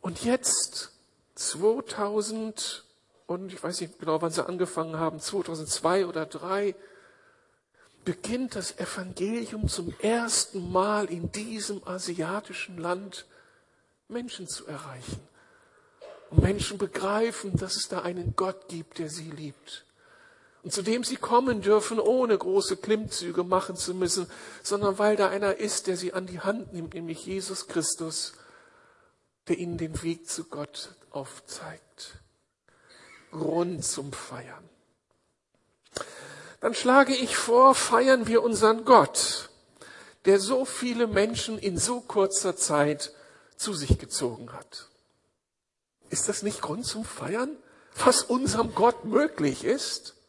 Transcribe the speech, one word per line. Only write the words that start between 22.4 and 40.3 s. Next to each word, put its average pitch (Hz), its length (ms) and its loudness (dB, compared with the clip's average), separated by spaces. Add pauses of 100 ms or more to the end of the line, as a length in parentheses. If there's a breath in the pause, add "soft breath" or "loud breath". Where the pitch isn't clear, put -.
Klimmzüge 180 680 -2
machen 185 320 0
zu 180 180 -4
müssen, 185 340 0 (360 loud breath)
sondern 202 340 0
weil 208 180 4
da 196 140 4
einer 196 280 0
ist, - 300 -4
der 185 100 0
sie 180 160 -4
an 185 140 -4
die 180 120 -10
Hand 202 340 -4
nimmt, 165 200 -10
nämlich 165 320 -10
Jesus 190 420 -8
Christus, - 680 -4 (1120 soft breath)
der 180 100 0
ihnen 170 200 -6
den 160 260 -6
Weg 165 260 -6
zu - 160 -8
Gott - 500 -12 (140)
aufzeigt. - 1080 -14 (1120 loud breath)
Grund 165 520 -2
zum 139 300 -4
Feiern. - 560 -14 (1900 loud breath)
Dann 226 140 0
schlage 262 400 8
ich 254 240 0
vor, 254 380 10
feiern 240 520 6
wir 220 140 6
unseren 226 420 4
Gott, - 680 6 (760 loud breath)
der 196 140 8